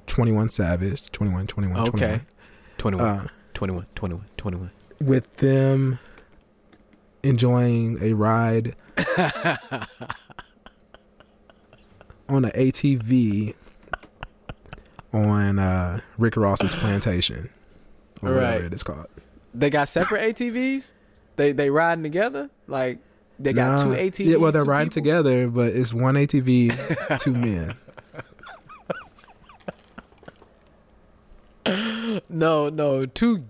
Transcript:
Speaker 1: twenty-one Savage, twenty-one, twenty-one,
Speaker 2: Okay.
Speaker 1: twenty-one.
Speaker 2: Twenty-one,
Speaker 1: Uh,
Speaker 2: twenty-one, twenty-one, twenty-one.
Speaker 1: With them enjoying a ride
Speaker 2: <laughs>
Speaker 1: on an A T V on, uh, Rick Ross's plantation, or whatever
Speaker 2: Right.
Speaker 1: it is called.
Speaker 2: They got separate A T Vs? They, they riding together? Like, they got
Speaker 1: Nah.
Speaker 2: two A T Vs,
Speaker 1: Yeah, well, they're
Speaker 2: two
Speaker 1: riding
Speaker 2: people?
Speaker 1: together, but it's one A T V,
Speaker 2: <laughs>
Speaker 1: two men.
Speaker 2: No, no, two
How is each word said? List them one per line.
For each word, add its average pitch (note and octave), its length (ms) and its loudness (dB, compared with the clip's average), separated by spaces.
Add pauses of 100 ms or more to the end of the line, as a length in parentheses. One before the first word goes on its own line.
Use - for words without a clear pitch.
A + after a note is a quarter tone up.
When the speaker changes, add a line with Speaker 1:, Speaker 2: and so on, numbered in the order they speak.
Speaker 1:
twenty-one A2 420 2
Savage, F2 600 -2
twenty-one, G2 360 -2
twenty-one, G2 400 -4
Speaker 2:
Okay. - 20 2
Speaker 1:
twenty-one. A2 360 -2 (520)
Speaker 2:
Twenty-one, A#2+ 280 0
Speaker 1:
Uh, G2+ 220 -2 (260)
Speaker 2:
twenty-one, F2+ 320 -6 (100)
twenty-one, F#2 300 -8 (120)
twenty-one. F2+ 340 -8 (280)
Speaker 1:
With C3 380 0
them C3+ 640 2 (1200)
enjoying B2 760 2
a A2 120 2
ride A2+ 640 2 (220)
Speaker 2:
<laughs> - 200 -2 (3000)
Speaker 1:
on C#3 160 2
an A2 100 -2
A C3 160 2
T C#3 240 0
V A2 580 2 (1600)
on, G#2 460 2
uh, F#2 400 0 (180)
Rick A2+ 200 2
Ross's G2 380 2
plantation, G2 720 -2 (720)
or C3 120 -2
whatever C3 120 2 (140)
Speaker 2:
Right. - 60 -4
Speaker 1:
it E2+ 80 -8
is - 100 -10
called. D#2 240 -10 (460)
Speaker 2:
They C3+ 160 0
got C#3+ 200 0
separate F#3+ 340 0
A A3 100 0
T A#3+ 160 -4
Vs? C4 440 -4 (420)
They, D3 160 4
they C#3 180 0
riding E3 340 2
together? A#3+ 460 -2 (180)
Like, C3 320 -4 (400)
they C3+ 140 0
got B2+ 240 2
Speaker 1:
Nah. C#3+ 60 2
Speaker 2:
two - 100 2
A F#3+ 160 0
T G3 140 -6
Vs, E3 100 4
Speaker 1:
Yeah, D#3+ 40 6
well, D#3+ 140 4
they're D3+ 120 2
Speaker 2:
two C#3+ 60 0
Speaker 1:
riding D3 200 2
Speaker 2:
people? D#3+ 140 -4
Speaker 1:
together, C#3 440 4
but A#2+ 260 0
it's A#2 200 0
one C3 220 2
A C#3+ 120 4
T C#3+ 120 2
V, B2 320 4 (240)
Speaker 2:
<laughs> - 240 -4
Speaker 1:
two C3+ 140 0
men. G#2 420 -2 (4000)
Speaker 2:
No, D#3+ 400 2
no, C#3+ 360 0
two A3 340 0 (100)